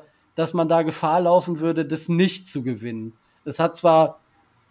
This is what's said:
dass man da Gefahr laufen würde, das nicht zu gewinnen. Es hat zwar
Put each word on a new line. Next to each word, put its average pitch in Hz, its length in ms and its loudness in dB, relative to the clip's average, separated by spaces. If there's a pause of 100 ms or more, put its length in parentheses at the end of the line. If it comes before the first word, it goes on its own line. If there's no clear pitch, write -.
(360)
dass 160 180 -2
man 165 140 0
da 165 140 4
Gefahr 160 400 0
laufen 175 380 2
würde, 160 260 -2
das 156 240 -6
nicht 180 380 0
zu 135 160 -6
gewinnen. 113 500 -8 (300)
Es 143 160 -8
hat 165 160 0
zwar 160 440 4 (520)